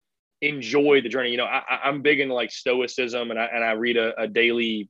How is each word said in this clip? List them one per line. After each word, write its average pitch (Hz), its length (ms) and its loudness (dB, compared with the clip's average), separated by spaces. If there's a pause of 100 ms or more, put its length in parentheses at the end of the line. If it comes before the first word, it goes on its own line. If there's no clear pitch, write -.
(420)
enjoy 143 600 4
the 120 80 -6
journey. 123 220 -2
You 120 60 -2
know, 123 80 0
I, 123 220 -2
I, 123 180 -2
I'm 143 180 -2
big 147 160 4
into, 135 160 -2
like, 117 160 -2
stoicism, 123 800 -2
and 113 80 -4
I, 113 60 0
and 117 180 -4
I 117 80 0
read 117 260 0
a, 113 240 0
a 110 60 -2
daily 117 640 0